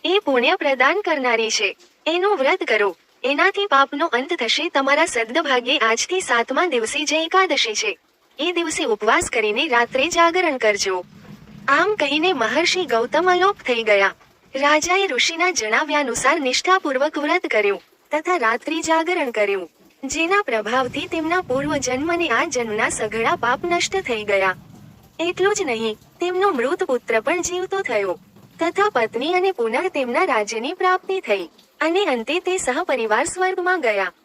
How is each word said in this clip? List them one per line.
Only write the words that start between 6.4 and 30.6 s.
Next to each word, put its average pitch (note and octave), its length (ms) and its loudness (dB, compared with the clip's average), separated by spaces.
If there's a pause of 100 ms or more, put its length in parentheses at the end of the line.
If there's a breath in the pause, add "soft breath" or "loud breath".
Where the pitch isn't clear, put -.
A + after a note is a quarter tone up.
દિવસે C#4+ 400 -2
જે D#4 180 0
એકાદશી D#4+ 500 2
છે, G#3 260 -4 (400)
એ E4+ 120 -2
દિવસે E4+ 320 -2
ઉપવાસ A#3 460 0
કરીને A3 380 0
રાત્રે B3+ 420 2
જાગરણ E4+ 480 2
કરજો." G3+ 480 0 (600)
આમ E4+ 280 2
કહીને D#4 380 0
મહર્ષિ C#4+ 520 0
ગૌતમ B3 460 2
અલોપ F#4 240 4
થઈ A#3 280 -2
ગયા. G3 320 4 (400)
રાજાએ D#4 520 2
ઋષિના E4 440 0
જણાવ્યાનુસાર C#4 880 0
નિષ્ઠાપૂર્વક D4 760 0
વ્રત D#4 300 0
કર્યું G3+ 340 2 (300)
તથા E4 260 0
રાત્રિ B3+ 440 -2
જાગરણ D#4+ 500 0
કર્યું, G3 380 0 (340)
જેના E4 380 0
પ્રભાવથી B3+ 680 -2
તેમના E4 340 -2
પૂર્વ D4 360 -2
જન્મ C4 360 -2
અને E4+ 140 0
આ B3+ 180 0
જન્મના A#3+ 440 -2
સઘળા A3+ 460 -2
પાપ B3 300 -2
નષ્ટ F4 320 -2
થઈ A#3 260 -4
ગયા. G3 320 0 (640)
એટલું F4+ 360 0
જ G4 60 -4
નહીં, A3+ 340 -2
તેમનો F#4 560 0
મૃત C#4+ 320 -2
પુત્ર B3 360 0
પણ E4+ 220 -2
જીવતો F#4 400 -4
થયો G3+ 380 -2 (400)
તથા F4 300 2
પત્ની B3 440 -2
અને F#4 180 2
પુનઃ B3+ 360 -2
તેમના C#4 360 0
રાજ્યની A3+ 500 -2